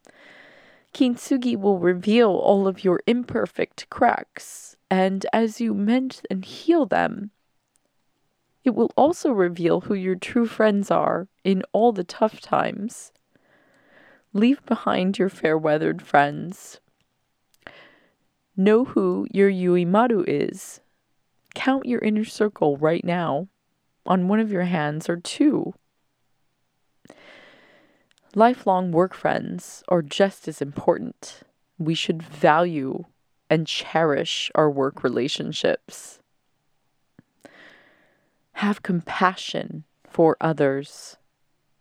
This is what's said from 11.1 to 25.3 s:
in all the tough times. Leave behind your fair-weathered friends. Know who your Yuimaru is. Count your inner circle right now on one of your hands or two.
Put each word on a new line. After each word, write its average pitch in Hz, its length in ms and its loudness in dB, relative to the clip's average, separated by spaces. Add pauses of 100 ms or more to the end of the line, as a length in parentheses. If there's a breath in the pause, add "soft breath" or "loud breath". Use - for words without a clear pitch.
in 190 180 0 (100)
all 226 200 4
the 185 120 -6
tough - 360 -2
times. - 720 -6 (1200 soft breath)
Leave 240 300 2
behind 196 520 0
your 190 120 2
fair-weathered 160 720 0
friends. 147 760 -2 (1800 loud breath)
Know 214 300 4
who 190 460 0
your 196 200 4
Yuimaru 185 800 2
is. - 540 -4 (720)
Count 262 320 -2
your 240 140 -2
inner 214 260 0
circle 175 500 0
right 156 260 0
now 170 460 -4 (560)
on 180 240 2
one 214 100 2
of 214 140 -2
your 180 120 -2
hands 156 440 -2
or 175 80 -2
two. - 560 0 (2500 soft breath)